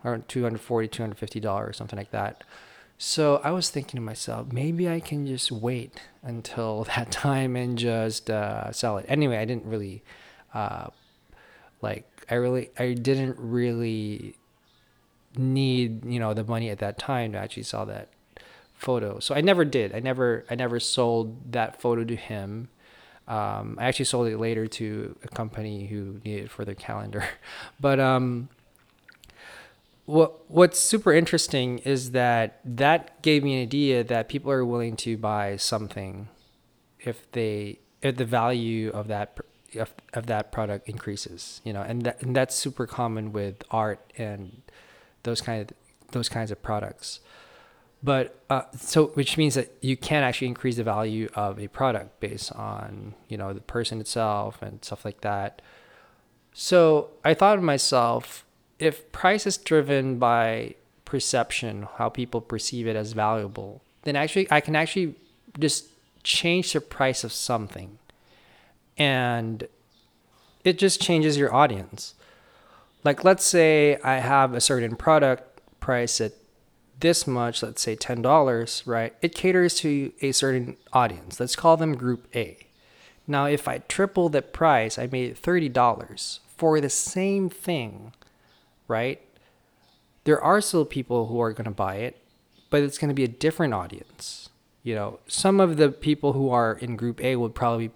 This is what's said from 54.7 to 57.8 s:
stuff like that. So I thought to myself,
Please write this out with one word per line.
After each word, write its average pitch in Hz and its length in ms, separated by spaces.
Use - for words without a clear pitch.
stuff - 220
like 104 160
that. 101 400
So 160 600
I 156 100
thought 202 220
to 190 60
myself, 123 840